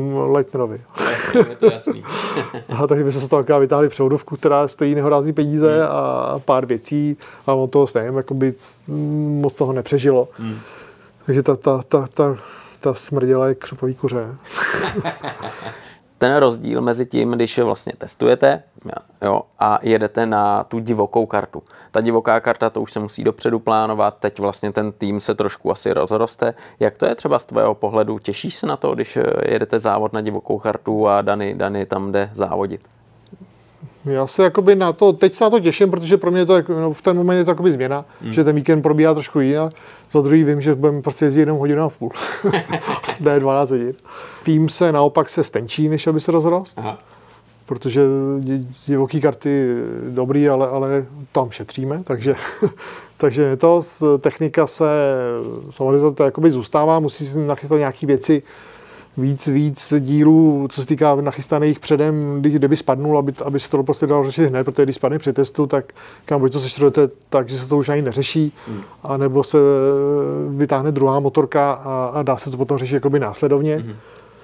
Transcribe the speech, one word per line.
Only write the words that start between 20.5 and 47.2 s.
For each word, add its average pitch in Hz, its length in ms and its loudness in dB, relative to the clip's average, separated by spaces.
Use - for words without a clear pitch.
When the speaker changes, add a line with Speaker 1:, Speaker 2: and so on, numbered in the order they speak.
Speaker 2:
tu 117 140 -8
divokou 110 480 -2
kartu. - 360 -6
Ta 110 100 -2
divoká 113 400 2
karta, 117 300 -2
to 113 120 -6
už 110 100 -10
se 107 80 -6
musí - 240 -8
dopředu 113 340 -2
plánovat, 110 600 -2
teď 104 180 -4
vlastně 101 340 -4
ten 107 200 -4
tým 101 280 -4
se 110 140 -4
trošku - 380 -4
asi 95 200 -4
rozroste. 107 600 -2
Jak 110 180 -2
to - 80 0
je - 80 0
třeba 143 240 -2
z - 80 -8
tvého 110 280 0
pohledu? 107 440 -4
Těšíš - 360 -10
se - 120 -8
na 143 100 -4
to, 135 180 -4
když, 117 220 -6
eh, 123 60 -2
jedete 110 260 -2
závod 107 340 -2
na 110 80 -4
divokou 107 380 -4
kartu 107 500 -2
a 101 140 2
Dani, 101 320 -2
Dani 98 320 -4
tam 98 260 -6
jde 101 220 -2
závodit? 95 460 -4
Speaker 1:
Já 135 220 0
se, - 160 2
jakoby, 190 320 6
na 185 180 2
to, 196 200 4
teď 185 220 4
se 233 100 0
na 214 60 6
to 226 100 4
těším, 180 300 2
protože 175 260 0
pro 185 140 2
mě 180 160 2
to 185 100 6
je, 165 120 4
no, 160 240 0
v - 100 -10
ten 185 140 2
moment 180 220 2
je 175 60 4
to, 175 60 0
jakoby, 175 220 2
změna, 135 320 -2
Speaker 2:
Hmm. 113 100 -8
Speaker 1:
že 151 120 4
ten 151 120 4
víkend 151 260 2
probíhá 156 320 4
trošku 151 260 -4
jinak. 151 320 0
Za 151 80 4
druhý 151 240 6
vím, 143 160 2
že 147 140 2
budeme 143 280 0
prostě 139 220 -2
jezdit 143 160 4
jenom 151 180 2
hodinu 147 240 0
a 156 60 0
půl. - 220 -8
<laughs> 202 60 2
Ne, 143 200 4
dvanáct 135 300 0
hodin. 123 240 -2
Tým 156 240 2
se 165 240 0
naopak 147 360 2
se 156 160 -2
stenčí, 120 440 -4
než 156 180 -2
aby 156 140 0
se 165 120 -2
rozrost. 170 440 0
Speaker 2:
Aha. 110 220 -8